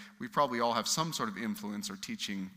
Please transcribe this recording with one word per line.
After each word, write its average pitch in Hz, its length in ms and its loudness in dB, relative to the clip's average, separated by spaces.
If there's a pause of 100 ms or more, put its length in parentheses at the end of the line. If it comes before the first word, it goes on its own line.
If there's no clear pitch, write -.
(200)
we 123 80 -6
probably 123 320 4
all 117 140 4
have 113 160 2
some 160 240 2
sort 117 160 0
of 98 80 -6
influence 104 520 -2
or 98 60 -6
teaching 98 600 -4